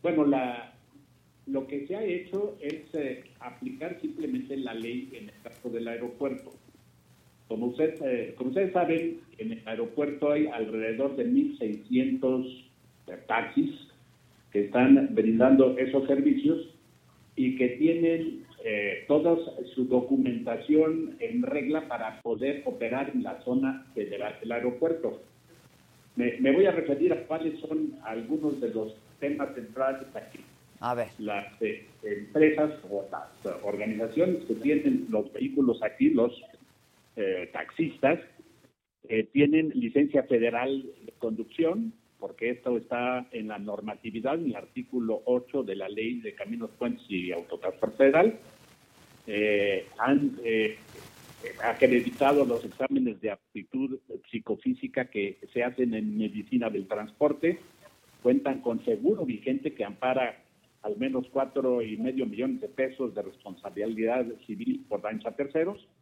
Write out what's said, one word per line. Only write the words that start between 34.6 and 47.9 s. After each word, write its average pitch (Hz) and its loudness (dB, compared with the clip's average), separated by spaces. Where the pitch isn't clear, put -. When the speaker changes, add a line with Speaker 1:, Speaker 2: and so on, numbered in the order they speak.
Speaker 1:
los 104 0
vehículos 131 2
aquí, 110 4
los, 120 4
eh, 92 -2
taxistas, 147 0
eh, 110 2
tienen 147 6
licencia 135 4
federal 123 2
de - -16
conducción, 165 -2
porque 113 -6
esto 123 -2
está 123 -4
en 107 -8
la 104 -8
normatividad, 107 -6
en 170 -4
el 110 -2
artículo 113 -4
ocho 123 0
de 98 -6
la 95 -8
Ley 113 -4
de 107 -10
Caminos, 110 -8
Puentes 120 -4
y 90 -4
Autotransporte - -4